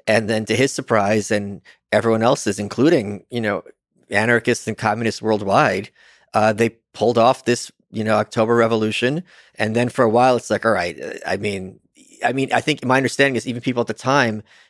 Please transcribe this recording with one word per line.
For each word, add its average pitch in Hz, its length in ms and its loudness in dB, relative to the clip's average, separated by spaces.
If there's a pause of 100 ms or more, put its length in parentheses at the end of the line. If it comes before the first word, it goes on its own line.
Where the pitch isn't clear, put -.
And 110 240 2
then 110 160 -2
to 110 80 -2
his 131 180 2
surprise 107 600 0
and 101 280 -4 (300)
everyone 113 320 2
else's, 117 360 2
including, 104 720 0
you 120 100 -6
know, 104 240 -4 (460)
anarchists 113 560 2
and 110 120 -6
communists 110 420 -2
worldwide, 107 720 0 (420)
uh, 110 180 4
they 110 200 2 (240)
pulled 117 240 0
off 120 260 4
this, - 260 -2 (200)
you 110 120 -6
know, 107 120 0
October 113 420 0
Revolution. 113 680 0 (340)
And 110 200 -2
then 120 140 0
for - 120 0
a 117 60 4
while, 123 260 4
it's 113 140 -4
like, 104 160 -2
"All 113 80 2
right." 90 260 -2
uh, 69 120 -10 (160)
I 92 100 -2
mean, 98 420 -8 (460)
I 123 80 -2
mean, 131 180 -4
I 120 120 0
think 151 240 -4
my 127 100 2
understanding 135 400 0
is 110 100 -6
even 120 140 -8
people 123 220 -2
at 110 40 -6
the 110 60 -6
time 120 500 -2 (280)